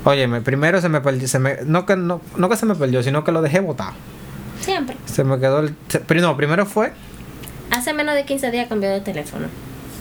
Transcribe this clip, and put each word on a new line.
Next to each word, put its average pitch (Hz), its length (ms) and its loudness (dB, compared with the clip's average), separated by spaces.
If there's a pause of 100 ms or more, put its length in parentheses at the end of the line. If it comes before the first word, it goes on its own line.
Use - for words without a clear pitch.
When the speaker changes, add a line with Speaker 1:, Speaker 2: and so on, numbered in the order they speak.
Speaker 1:
Óyeme, 127 380 4
primero 151 400 2
se 175 80 2
me 151 100 4
perdió, 131 300 0
se 135 100 2
me, 131 260 2
no 170 200 2
que, 196 100 4
no, 175 240 0 (160)
no 180 140 2
que 226 80 2
se 233 80 0
me 214 100 2
perdió, 131 280 2
sino 139 200 2
que 170 80 0
lo 165 100 2
dejé 160 200 4
botado. 120 320 -4 (640)
Speaker 2:
Siempre. 320 460 -2
Speaker 1:
Se - 180 0
me 135 160 2
quedó 135 200 4
el... 151 160 0 (120)
Se, 151 120 0
pri-, 160 220 2
no, 165 140 4
primero 151 300 2
fue 214 260 0 (800)
Speaker 2:
Hace 247 240 0
menos 302 220 0
de 285 100 0
quince 277 260 -2
días 240 160 -2
cambió 202 220 0
de 196 100 0
teléfono. 156 480 -6 (540)